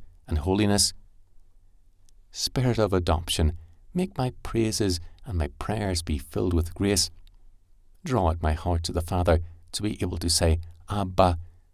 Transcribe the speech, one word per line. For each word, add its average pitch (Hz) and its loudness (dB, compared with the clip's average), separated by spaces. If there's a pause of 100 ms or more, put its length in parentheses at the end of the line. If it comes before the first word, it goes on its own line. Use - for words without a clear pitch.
(280)
and 80 0
holiness. 101 2 (1400)
Spirit 123 0
of 101 2
adoption, 82 0 (360)
make 185 -2
my 127 0 (120)
praises 107 0 (260)
and 92 -6
my 76 -2 (100)
prayers 101 -2
be 76 -2
filled 98 -2
with 82 0
grace. 101 2 (960)
Draw 110 2
out 85 -2
my 80 2
heart 85 -2
to - -6
the 85 -2
Father 87 2 (340)
to - -8
be 107 -4
able 92 -2
to 85 2
say, 82 4 (300)
"Abba," 92 2 (340)